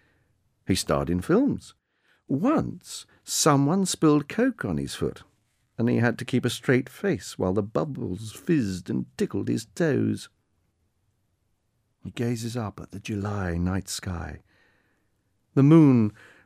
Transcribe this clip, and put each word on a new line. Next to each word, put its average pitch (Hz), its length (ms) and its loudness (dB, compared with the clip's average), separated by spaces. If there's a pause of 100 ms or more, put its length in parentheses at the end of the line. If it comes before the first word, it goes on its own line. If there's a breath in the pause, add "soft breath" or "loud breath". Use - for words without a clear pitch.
(680)
He 95 80 2
starred 71 360 0
in 90 100 0
films. 190 540 0 (520)
Once, 151 760 -2 (200 soft breath)
someone 151 600 2
spilled 151 420 2
Coke - 380 -2
on 85 140 -2
his 69 160 -6
foot, - 280 -6 (540)
and 117 140 0
he 117 80 2
had 117 200 0
to 117 60 -10
keep 123 220 -2
a - 20 0
straight 131 400 0
face - 500 -6
while 92 140 0
the 104 100 0
bubbles 110 680 -6
fizzed 104 560 -2
and 127 160 -4 (140)
tickled 104 300 -4
his 120 180 -4
toes. 113 640 -2 (1700)
He - 80 -12
gazes 117 460 -4
up 107 240 -6
at - 100 -18
the 101 100 -14
July 101 580 -4
night 90 320 -2
sky. 82 500 -10 (1120)
The 139 80 6
moon 135 520 8 (320 soft breath)